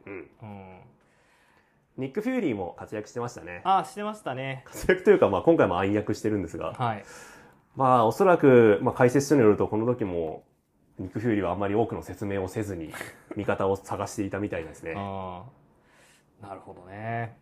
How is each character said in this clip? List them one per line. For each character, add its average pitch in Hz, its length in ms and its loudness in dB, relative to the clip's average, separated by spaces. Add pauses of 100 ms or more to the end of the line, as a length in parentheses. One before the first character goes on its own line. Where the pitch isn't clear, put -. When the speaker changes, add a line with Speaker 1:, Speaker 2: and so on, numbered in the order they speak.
Speaker 1:
う - 20 -16
ん。 95 200 -14 (120)
Speaker 2:
う 113 40 -16
ん。 95 360 -18 (1160)
Speaker 1:
ニ 135 140 -8
ッ - 20 -20
ク・ 214 80 -4
フ 233 80 -4
ュ 254 80 -2
ー - 20 0
リ 160 140 -2
ー - 20 -2
も 90 240 -8
活 95 160 -12
躍 107 120 -10
し - 60 -20
て 120 60 -8
ま 120 100 -6
し - 60 -14
た 85 60 -16
ね。 87 220 -14
Speaker 2:
あ、 185 200 0
し 180 100 -14
て 208 100 -10
ま 214 120 -8
し - 80 -20
た 139 100 -8
ね。 131 320 -10
Speaker 1:
活 - 260 -4
躍 185 120 0
と 214 80 6
い - 40 10
う - 40 2
か、 101 100 6
ま 92 100 0
あ、 - 40 0
今 165 120 6
回 135 120 4
も 90 120 -2
暗 98 140 0
躍 104 220 -2
し - 60 -12
て 107 80 -2
る 107 80 0
ん 98 40 -2
で 85 60 -6
す 82 100 -12
が。 82 160 -8
Speaker 2:
は 117 220 -4
い。 101 80 -16 (720)
Speaker 1:
ま 127 220 4
あ、 113 100 6
お 113 40 4
そ - 140 2
ら 175 140 6
く、 120 420 8
ま 120 100 0
あ、 - 40 -10
解 123 160 4
説 139 180 0
書 156 60 6
に 135 60 6
よ 107 100 8
る 98 60 4
と、 95 100 0
こ 107 100 -4
の 113 80 -2
時 120 180 -2
も、 82 400 -4 (540)
ニ 92 120 -10
ッ - 20 -16
ク・ - 80 -8
フ 117 80 -4
ュ 117 60 2
ー - 20 2
リ 101 60 0
ー - 20 -2
は 85 80 -2
あ 90 40 -2
ん 95 40 -8
ま 101 80 -2
り 101 80 -2
多 113 100 2
く 110 80 -8
の 90 80 -8
説 98 240 -12
明 98 180 -4
を 92 40 -6
せ 110 160 -6
ず 98 120 -8
に、 80 160 -10 (220)
Speaker 2:
<laughs> - 240 -16
Speaker 1:
味 101 80 -6
方 101 220 -2
を 98 80 0
探 98 320 -8
し - 80 -14
て 107 80 -4
い 98 80 -6
た 98 80 -6
み 101 100 -6
た 92 80 -8
い 82 60 -8
で 78 100 -16
す - 80 -20
ね。 82 160 -10
Speaker 2:
あ 95 460 -10 (1000)
あ。 98 60 -18
な 98 80 -14
る 92 60 -16
ほ 98 120 -20
ど 92 120 -20
ね。 110 560 -8